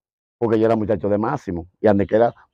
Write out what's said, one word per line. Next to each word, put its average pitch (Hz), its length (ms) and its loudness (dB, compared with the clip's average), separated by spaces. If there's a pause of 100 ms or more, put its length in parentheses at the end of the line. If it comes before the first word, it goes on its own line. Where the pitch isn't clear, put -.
(380)
porque 113 220 0
yo 110 80 2
era 113 80 2
muchacho 104 340 -2
de 101 80 0
Máximo, 101 500 -6 (140)
y 107 60 2
donde 101 180 2
que 107 100 -2
era 117 180 2 (200)